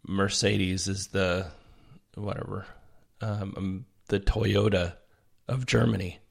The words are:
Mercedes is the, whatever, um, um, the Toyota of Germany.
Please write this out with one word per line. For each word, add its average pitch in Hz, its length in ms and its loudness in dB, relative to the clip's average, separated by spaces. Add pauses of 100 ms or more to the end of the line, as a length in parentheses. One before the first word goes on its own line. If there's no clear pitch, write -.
Mercedes 98 840 0
is 95 180 -4
the, 92 400 0 (680)
whatever, 98 500 -8 (560)
um, 104 340 -4
um, 95 300 -6 (240)
the 101 100 2
Toyota 101 760 2 (520)
of 127 180 -2
Germany. 107 540 2 (120)